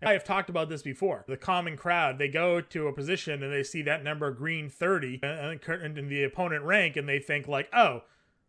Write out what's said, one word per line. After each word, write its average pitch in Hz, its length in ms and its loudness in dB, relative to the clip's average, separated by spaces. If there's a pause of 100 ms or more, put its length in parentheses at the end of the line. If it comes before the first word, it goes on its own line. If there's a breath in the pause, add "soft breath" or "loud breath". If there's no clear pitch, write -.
I 214 100 6
have 190 100 0
talked 190 260 0
about 160 180 0
this 156 140 -8
before. 139 460 -2
The 131 80 -4
common 170 400 0
crowd, 160 420 2
they 143 100 2
go 170 320 2
to 156 280 -4
a 139 40 -2
position 143 520 -4
and 139 80 -4
they 143 100 0
see 151 200 -4
that 147 200 0
number 147 300 -2
green 151 360 -4
thirty 147 540 0
and, 151 420 -4
and 160 320 -6
in 143 120 -6
the 139 160 0
opponent 151 400 0
rank, 175 320 4
and 147 120 -4
they 143 120 2
think 143 260 -2
like, 143 260 -2
"Oh, 180 300 6 (460 soft breath)